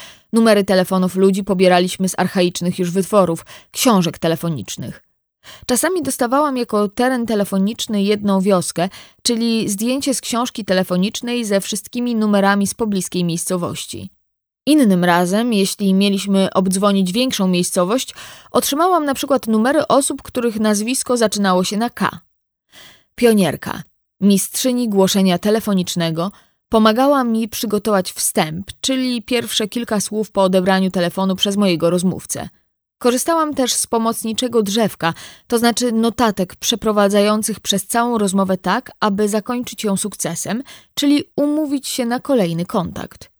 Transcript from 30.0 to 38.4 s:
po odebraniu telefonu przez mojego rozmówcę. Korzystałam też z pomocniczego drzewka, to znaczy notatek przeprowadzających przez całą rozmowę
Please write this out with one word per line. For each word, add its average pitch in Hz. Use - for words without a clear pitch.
po 196
odebraniu 190
telefonu 185
przez 196
mojego 170
rozmówcę. 180
Korzystałam 302
też 254
z -
pomocniczego 226
drzewka, 190
to 240
znaczy 233
notatek 220
przeprowadzających 208
przez -
całą 240
rozmowę 190